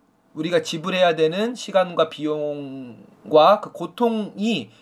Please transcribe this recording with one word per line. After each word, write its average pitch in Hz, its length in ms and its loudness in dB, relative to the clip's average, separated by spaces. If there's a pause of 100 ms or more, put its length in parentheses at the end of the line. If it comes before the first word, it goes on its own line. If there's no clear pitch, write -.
(360)
우리가 165 260 0
지불해야 175 540 2
되는 180 400 0
시간과 175 540 0
비용과 147 1500 0
그 - 100 -12
고통이 208 1000 -4 (120)